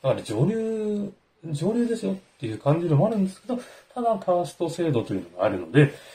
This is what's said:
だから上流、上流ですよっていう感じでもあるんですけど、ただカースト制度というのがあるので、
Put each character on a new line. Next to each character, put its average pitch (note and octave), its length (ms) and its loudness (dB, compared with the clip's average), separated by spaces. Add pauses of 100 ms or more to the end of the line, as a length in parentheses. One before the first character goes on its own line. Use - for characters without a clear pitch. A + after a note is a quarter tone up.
だ - 80 0
か G2+ 60 4
ら F#2+ 80 -8
上 A2 240 0
流、 G#3+ 640 -2 (320)
上 E3 280 -2
流 A#3+ 120 2
で A3+ 100 -2
す G3 120 -6
よ F#3+ 60 -2
っ - 20 -4 (240)
て A2+ 80 -6
い G#2+ 60 -6
う G#2+ 40 -8
感 D#3 240 2
じ E3+ 80 -2
で D3 60 4
も D#3+ 100 6
あ A3+ 60 2
る A3 60 -2
ん F#3+ 80 2
で F#3 60 -4
す - 120 -18
け - 60 -16
ど、 B3 100 -4 (340)
た B3 80 -6
だ A3+ 160 0
カ F#3+ 160 0
ー F3 140 2
ス - 80 -14
ト E3+ 120 -2
制 E3 240 -2
度 A#2 120 2
と - 100 -6
い F#2+ 60 -2
う F2 120 -8
の - 60 -18
が F#2 80 0
あ C3+ 40 4
る - 100 -2
の E2 120 -10
で、 C#3 220 6 (220)